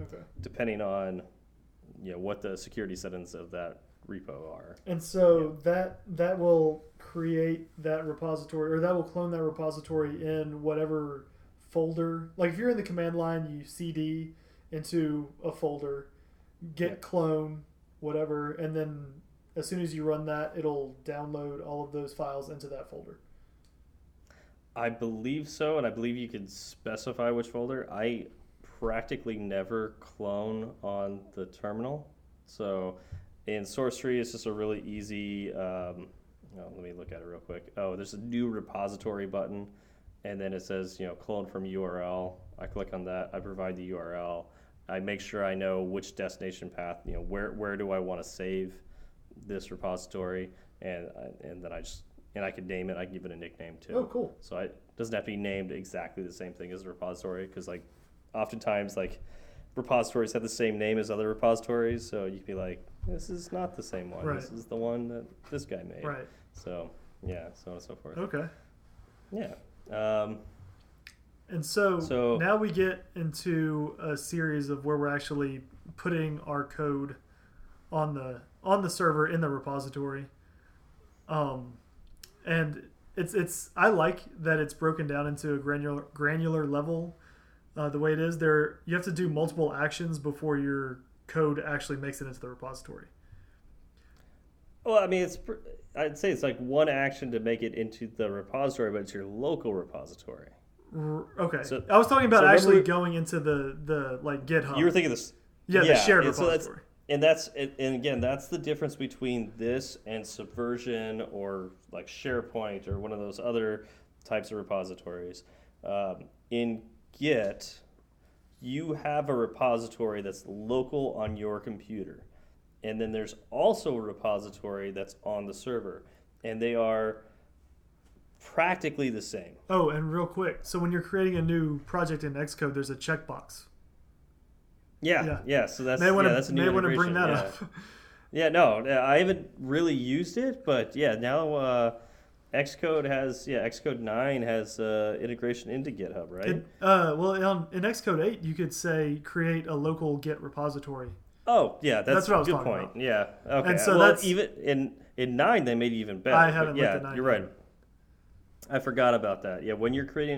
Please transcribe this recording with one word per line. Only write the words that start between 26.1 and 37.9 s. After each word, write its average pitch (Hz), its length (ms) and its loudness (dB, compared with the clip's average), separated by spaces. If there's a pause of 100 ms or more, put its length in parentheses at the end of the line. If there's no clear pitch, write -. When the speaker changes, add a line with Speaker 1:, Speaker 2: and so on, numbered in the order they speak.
Speaker 2:
you 120 140 -8
can 101 180 -10
specify 117 840 -6
which 117 160 0
folder. 123 440 -6
I 110 360 -2 (520)
practically 113 580 -4
never 104 600 -4
clone 156 720 -6 (100)
on 202 380 -4 (160)
the - 120 -6
terminal. 127 600 -8 (360)
So 95 520 -4 (500)
in 104 180 -4
Source 135 320 -2
Tree, 127 220 -2
it's 120 120 -4
just - 140 -10
a 113 60 -2
really 107 300 -4
easy, 101 720 -6
um, 92 540 -6 (460)
well, 90 200 -16
let 90 100 -16
me 87 100 -14
look 87 180 -16
at 82 100 -12
it 82 40 -16
real 85 140 -14
quick. - 380 -14
Oh, 95 180 -2